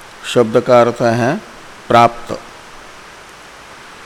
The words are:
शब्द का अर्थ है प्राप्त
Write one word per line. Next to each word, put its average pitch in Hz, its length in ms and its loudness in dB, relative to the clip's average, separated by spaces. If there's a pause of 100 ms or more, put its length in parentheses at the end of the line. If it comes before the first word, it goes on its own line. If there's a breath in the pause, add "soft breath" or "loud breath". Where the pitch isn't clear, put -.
(360)
शब्द 120 260 0
का 123 200 2
अर्थ 117 220 0
है 117 340 -2 (520)
प्राप्त 117 520 0 (1700)